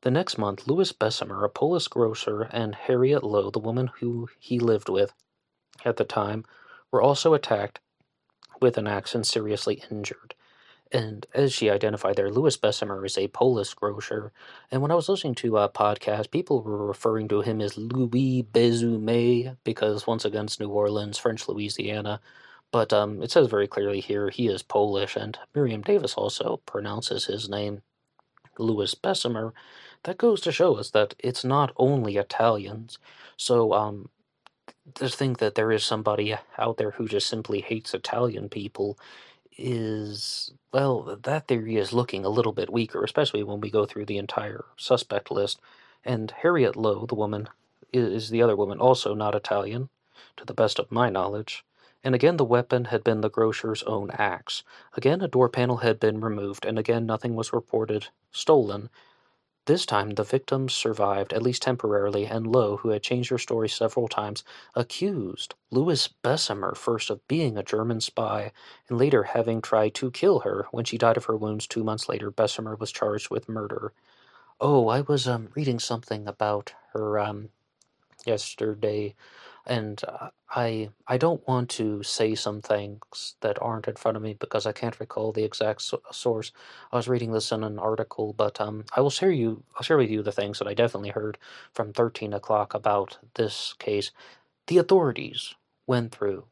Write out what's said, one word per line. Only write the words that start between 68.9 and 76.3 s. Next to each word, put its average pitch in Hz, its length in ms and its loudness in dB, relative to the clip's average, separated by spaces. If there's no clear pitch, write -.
later 123 280 6
having 113 360 0
tried 110 360 2
to 127 160 -4
kill 185 280 4
her 101 300 -4
when 117 140 -4
she 117 120 -6
died 113 200 4
of 117 80 -2
her 113 120 0
wounds 107 300 -4
two 110 180 -2
months 110 240 -4
later. - 220 -4
Bessemer 110 460 0
was 107 160 -8
charged 104 360 -2
with - 200 -4
murder. 107 440 -6
Oh, 135 260 6
I 123 160 2
was, 139 240 2
um, 117 280 -2
reading 135 260 -2
something 107 480 -6
about 104 440 -2